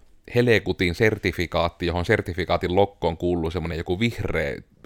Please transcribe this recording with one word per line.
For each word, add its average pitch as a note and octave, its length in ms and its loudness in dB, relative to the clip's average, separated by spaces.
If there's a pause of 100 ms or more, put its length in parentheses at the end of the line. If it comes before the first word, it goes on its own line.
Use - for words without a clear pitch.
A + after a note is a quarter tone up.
(360)
helekutin G2 600 2
sertifikaatti, F2 920 0
johon E2+ 200 -2
sertifikaatin F2+ 720 0
lokkoon F2+ 420 0
kuuluu E2+ 340 0
semmonen E2 260 -6
joku F2+ 220 -4
vihreä E2 640 -2 (240)